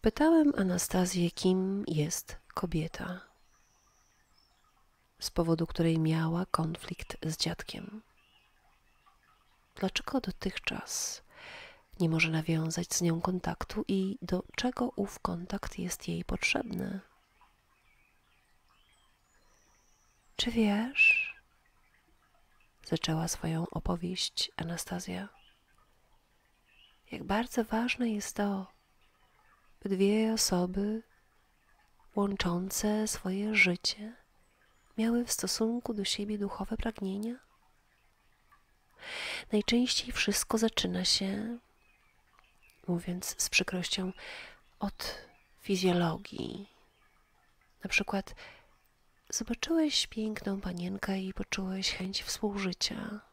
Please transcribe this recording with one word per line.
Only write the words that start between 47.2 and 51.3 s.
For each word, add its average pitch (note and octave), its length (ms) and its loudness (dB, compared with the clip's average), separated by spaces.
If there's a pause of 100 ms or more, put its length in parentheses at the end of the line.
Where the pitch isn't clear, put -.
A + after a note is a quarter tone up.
Na F#3+ 60 -8
przykład - 460 0 (960)
zobaczyłeś D4+ 760 0
piękną G#3+ 540 -4
panienkę F#3 600 -4
i F#3+ 120 -6